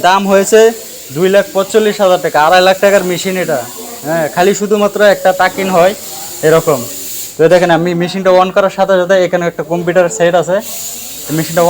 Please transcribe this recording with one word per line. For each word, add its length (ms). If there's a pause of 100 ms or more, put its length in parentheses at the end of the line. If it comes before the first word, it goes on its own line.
দাম 140 (100)
হয়েছে 280 (560)
দুই 180
লাখ 200
পঁয়তাল্লিশ 500
হাজার 220
টাকা, 200
আড়াই 220
লাখ 160
টাকার 280
মেশিন 320
এটা। 160 (480)
হ্যাঁ, 180 (100)
খালি 160 (100)
শুধুমাত্র 380 (160)
একটা 140 (120)
টাকিন 340
হয় 180 (540)
এরকম। 320 (560)
তো 60 (120)
দেখেন, 240
আমি 140 (100)
মেশিনটা 300 (100)
on 140
করার 220
সাথে 240
সাথে 140 (100)
এখানে 260
একটা 200
কম্পিউটার 340 (120)
সেট 240
আছে। 160 (800)
মেশিনটা 320